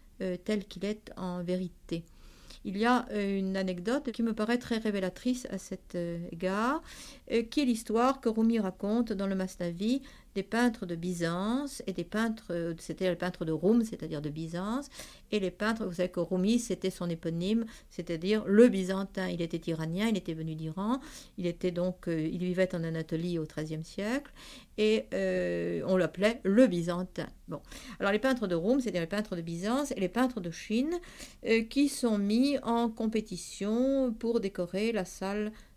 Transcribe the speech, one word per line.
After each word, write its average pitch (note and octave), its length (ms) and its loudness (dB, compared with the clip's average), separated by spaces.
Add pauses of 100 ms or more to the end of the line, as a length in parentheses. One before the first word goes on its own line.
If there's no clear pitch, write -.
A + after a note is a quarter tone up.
(200)
euh, F#3 220 -2
tel G#3+ 220 0
qu'il F3+ 200 -10
est G#3+ 320 -6
en F3+ 280 -4
vérité. F3 600 -4 (600)
Il G3 120 -6
y G#3+ 100 2
a, B3 260 4
euh, G3 260 0
une F#3+ 180 -2
anecdote F#3+ 540 -2
qui A3+ 140 -2
me A3+ 100 0
paraît A3 240 0
très A#3 200 -2
révélatrice G#3+ 720 -2
à F#3+ 80 -6
cet, - 360 -12
euh, E3+ 240 -4 (140)
égard, G3+ 500 0 (480)
euh, A#3 120 2
qui A#3 180 0
est C#4+ 40 4
l'histoire A#3+ 560 2
que - 80 2
Rumi A3+ 300 4
raconte G#3+ 540 0
dans G3 160 0
le G3 80 0
Masnavi F#3 680 0 (320)
des G3 100 -2
peintres A#3 420 2
de F3 80 -4
Byzance F3+ 920 -2
et F#3+ 40 -4
des F3 120 -4
peintres, A3 460 -2
euh, E3+ 280 -2
c'était F3 300 -2
les F3 80 2
peintres F3+ 280 -4
de D#3+ 60 -2
Roum, F#3 320 4
c'est-à-dire D#3+ 380 -6
de D3 80 -4
Byzance, F3 600 -4 (440)
et G#3+ 80 2
les F#3 100 0
peintres, A3 340 -2
vous F3+ 100 -4
savez F3+ 160 0
que F3 100 -2
Rumi, F#3 380 4
c'était F#3+ 320 -2
son F3+ 200 -6
éponyme, E3+ 540 0 (260)
c'est-à-dire E3+ 560 -2
le G#3+ 220 10
byzantin. F#3+ 600 0
Il F3 140 -2
était E3 260 -2
iranien, E3 400 -2
il A3 80 2
était E3+ 180 -4
venu D#3+ 200 -6
d'Iran, F#3 460 -4 (380)
il F3+ 80 -2
était F3 260 -2
donc, F3 340 -2
euh, E3 140 0
il D#3+ 180 -2
vivait F3+ 360 2
en E3 100 -2
Anatolie E3 540 -2
au D#3 80 -2
treizième D#3 360 -6
siècle, A3+ 480 -4 (460)
et, G#3+ 360 4
euh, F3 760 0
on F#3 100 4
l'appelait F#3+ 480 2
le G#3+ 240 8
byzantin. F3 580 -2 (220)
Bon. D#3+ 120 -8 (380)
Alors G3 140 2
les G#3 80 2
peintres B3 260 2
de F3 80 0
Roum, G#3 260 2
c'est-à-dire F#3+ 200 0
les E3 80 -2
peintres G#3 260 -2
de E3+ 80 -4
Byzance G3+ 480 -2
et - 100 -4
les F3+ 80 2
peintres B3 320 0
de E3+ 120 -6
Chine, C#4+ 480 -2 (460)
euh, A3+ 180 4
qui C#4 240 2
sont A3+ 300 2
mis A#3+ 440 4
en A#3 260 2
compétition A3+ 1200 0
pour A#3 260 -2
décorer G3 540 -2
la G3 120 0
salle G3+ 460 -4 (260)